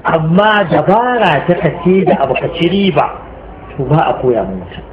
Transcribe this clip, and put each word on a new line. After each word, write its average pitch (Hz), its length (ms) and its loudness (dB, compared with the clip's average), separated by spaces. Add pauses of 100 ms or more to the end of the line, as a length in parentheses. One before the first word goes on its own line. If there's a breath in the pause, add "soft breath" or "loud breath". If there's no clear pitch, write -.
Amma 196 640 2
dabara 190 760 2
ta 175 100 0
kace 180 500 0
da - 180 2
abu 127 100 0
ka - 200 -4
ci 170 160 0
riba, 180 360 0 (680)
to 139 80 -4
ba 147 260 2
a - 120 0
koya 120 220 2
mu 95 180 -6
mutum. - 300 -16